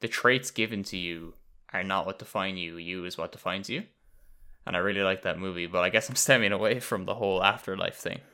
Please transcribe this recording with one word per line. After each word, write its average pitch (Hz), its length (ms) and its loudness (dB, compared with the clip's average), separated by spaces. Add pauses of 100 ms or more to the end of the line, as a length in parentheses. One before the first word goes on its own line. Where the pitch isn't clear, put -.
the 113 80 -4
traits 131 420 2
given 110 320 -2
to 98 140 -8
you 82 380 -6 (360)
are 92 120 -2
not 95 220 0
what 95 140 -6
define 95 380 -4
you, 85 180 -8
you 87 300 -8
is 90 120 -8
what 82 140 -6
defines 95 380 -6
you. 143 140 -4 (800)
And 90 100 -4
I 87 40 2
really 98 240 2
like 95 180 2
that 85 180 -2
movie, 90 280 -4
but 90 160 2
I 92 60 4
guess 110 200 0
I'm 123 80 -6
stemming 117 340 6
away 107 300 2
from 98 240 -2
the 98 100 -2
whole 95 260 2
afterlife 95 540 2
thing. - 240 -6 (140)